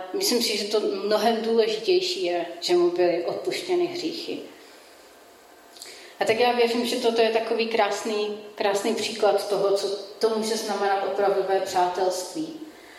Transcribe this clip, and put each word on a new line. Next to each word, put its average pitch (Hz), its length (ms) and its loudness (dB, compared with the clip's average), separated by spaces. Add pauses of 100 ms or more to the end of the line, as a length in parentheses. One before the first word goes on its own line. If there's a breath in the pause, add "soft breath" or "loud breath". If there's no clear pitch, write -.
(120)
myslím 220 300 0
si, 226 140 0
že 208 80 -2
to 208 160 0
mnohem 214 640 0
důležitější 208 800 2
je, 175 220 0 (140)
že 180 160 2
mu 175 140 4
byly 175 340 2
odpuštěny 175 600 -2
hříchy. - 520 -6 (1800 loud breath)
A 202 40 0
tak 226 160 2
já 240 120 4
věřím, 233 340 2
že 240 100 -2
toto 233 240 2
je 220 100 4
takový 226 380 0
krásný, 208 680 0 (160)
krásný 202 400 0
příklad - 540 0
toho, 196 280 2
co 196 120 -2 (300)
to 220 100 2
může 220 280 -2
znamenat 196 500 0
opravdové 190 540 2
přátelství. 180 1000 0 (380 loud breath)